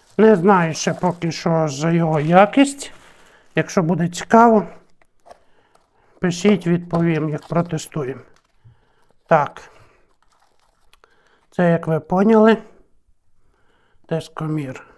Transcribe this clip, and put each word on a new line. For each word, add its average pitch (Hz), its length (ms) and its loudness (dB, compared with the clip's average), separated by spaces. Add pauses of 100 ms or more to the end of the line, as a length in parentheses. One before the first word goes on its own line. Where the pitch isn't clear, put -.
(160)
Не 214 200 6
знаю 170 380 2
ще - 200 -4
поки 175 380 -4
що 160 360 -2
за 147 220 -4
його 165 300 0
якість. 202 720 2 (600)
Якщо 160 280 -2
буде 165 260 -2
цікаво, 226 580 2 (1500)
пишіть, 185 460 0
відповім, 170 600 -2
як 147 180 -10
протестуємо. 156 760 -6 (1040)
Так. - 440 0 (1800)
Це, 175 200 0
як 170 160 0
ви 156 140 -2
поняли, 220 640 2 (1500)
дискомір. 156 760 -8 (120)